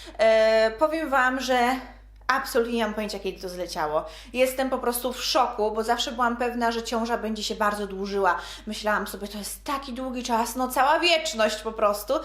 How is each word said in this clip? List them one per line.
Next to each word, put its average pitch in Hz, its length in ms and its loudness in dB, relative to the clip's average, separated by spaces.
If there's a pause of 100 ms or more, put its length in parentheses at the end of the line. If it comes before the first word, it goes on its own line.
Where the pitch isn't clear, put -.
(180)
E, 220 520 6
powiem 311 400 0
wam, 262 300 4
że 254 360 2 (500)
absolutnie 247 500 0
nie 233 80 2
mam 214 100 -2
pojęcia, 208 240 -6
kiedy 190 220 -8
to 185 80 -8
zleciało. 170 560 -2 (280)
Jestem 254 380 2
po 254 80 0
prostu 240 340 -2
w - 120 -6
szoku, 214 460 2
bo 214 140 -2
zawsze 233 280 0
byłam 233 240 0
pewna, 240 360 0
że 226 100 -4
ciąża 226 360 -2
będzie 214 240 -6
się 220 120 -4
bardzo 202 320 0
dłużyła. 190 520 0 (280)
Myślałam 208 400 -2
sobie, 202 220 -10
„To 214 100 -10
jest - 260 -10
taki 277 280 -6
długi 247 300 -6
czas, 233 340 0
no 254 120 0
cała 277 320 4
wieczność 311 640 2
po 220 100 -4
prostu”. 208 420 0 (100)